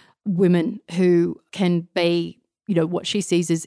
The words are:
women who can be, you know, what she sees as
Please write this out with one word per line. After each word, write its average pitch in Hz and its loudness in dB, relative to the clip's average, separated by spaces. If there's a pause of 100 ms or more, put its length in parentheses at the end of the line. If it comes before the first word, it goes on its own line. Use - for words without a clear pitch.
(240)
women 180 0 (120)
who 175 2 (100)
can 175 0
be, 170 -2 (280)
you 190 0
know, 165 0
what 175 -6
she 208 -2
sees 175 0
as 165 -2